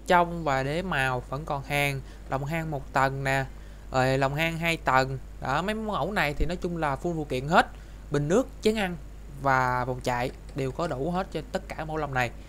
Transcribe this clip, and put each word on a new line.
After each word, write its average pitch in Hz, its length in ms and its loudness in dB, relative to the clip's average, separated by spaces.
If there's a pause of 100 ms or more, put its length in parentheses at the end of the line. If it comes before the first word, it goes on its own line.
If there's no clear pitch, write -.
trong 170 380 6
và 135 180 2
đế 151 200 -2
màu 135 460 0
vẫn 143 160 -6
còn 139 180 -4
hàng. 143 380 0 (300)
Lòng 135 140 -2
hang 160 260 -2
một 143 220 -6
tầng 135 320 2
nè, 135 200 2 (480)
rồi 131 260 4
lòng 139 160 2
hang 165 240 0
hai 165 180 2
tầng. 131 420 4 (220)
Đó, 143 220 0
mấy 214 120 0
mẫu 202 380 -2
này 151 220 2
thì 151 120 2
nói 175 100 -2
chung 175 200 -4
là 151 180 0
full 175 200 -2
phụ 151 140 -4
kiện 131 200 -2
hết. 202 180 6 (440)
Bình 147 180 2
nước, 247 200 4 (140)
chén 220 160 2
ăn 180 180 -2 (460)
và 127 420 4
vòng 127 180 -2
chải 123 280 0 (240)
đều 135 180 -2
có 170 140 -4
đủ 143 240 -2
hết 185 220 -2
cho 160 80 -4 (120)
tất 185 160 -2
cả - 160 -8
mẫu 156 120 -4
lòng 143 180 -2
này. 123 160 2 (180)